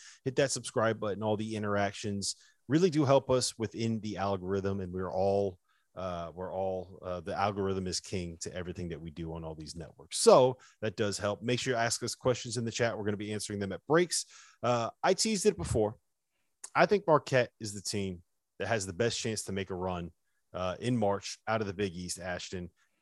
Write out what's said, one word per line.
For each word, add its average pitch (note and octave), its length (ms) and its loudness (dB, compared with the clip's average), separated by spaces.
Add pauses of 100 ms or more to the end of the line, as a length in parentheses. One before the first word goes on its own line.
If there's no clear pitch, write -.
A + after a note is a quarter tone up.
(240)
hit C3 140 -4
that C#3 140 4
subscribe A2+ 480 0
button. G#2 220 -4
All G#2+ 160 2
the A2 180 -4
interactions G2+ 800 -2 (320)
really E3 220 4
do D3 160 2
help C3+ 240 6
us B2+ 300 2
within A2+ 400 -2
the G2+ 180 -6
algorithm, G2 640 -2
and F#2 120 -6
we're F#2 220 -4
all, G2 460 2 (360)
uh, E2+ 380 -6
we're F2 180 -8
all, F#2 540 -4
uh, F2+ 160 -6
the E2 140 -6
algorithm G2 500 0
is F2+ 140 -2
king F2 420 -6
to - 140 -10
everything F2 340 -6
that D#2+ 100 -8
we E2 120 -10
do D#2+ 220 -8
on E2 100 -8
all D#2+ 100 -8
these D#2 220 -12
networks. D#2 420 -12
So C3+ 400 8 (240)
that A2 140 -2
does G#2 240 0
help. G2+ 240 -2
Make B2 160 0
sure C3 140 -2
you A#2 60 0
ask A#2 220 0
us A#2+ 140 -4
questions A#2+ 420 0
in A#2 80 -2
the A2+ 60 -4
chat. A2+ 260 0
We're G#2 80 -8
gonna G#2 120 0
be G#2 160 -6
answering G#2 260 -6
them G2 120 -2
at F2 160 -10
breaks. E3 380 2 (380)
Uh, A#2 260 2 (140)
I F3+ 100 6
teased G#3+ 320 0
it G#3 100 6
before. G#2+ 400 0 (840)
I E3+ 100 8
think G3+ 180 2
Marquette C3+ 460 4 (100)
is G#2 140 -8
the G2+ 60 -10
team F#2+ 420 -4 (340)
that G2 100 -4
has G2+ 200 0
the F#2+ 40 -6
best A2+ 280 0
chance A2 240 -4
to G2 100 -6
make G2 160 -4
a G2 60 -6
run, F2 360 -4 (420)
uh, F2+ 260 -4
in B2 180 0
March G2+ 400 0 (100)
out A2 140 0
of G2+ 60 -4
the G2 60 -4
Big F#2+ 220 -2
East, F2 240 -8
Ashton. F2+ 500 -8 (320)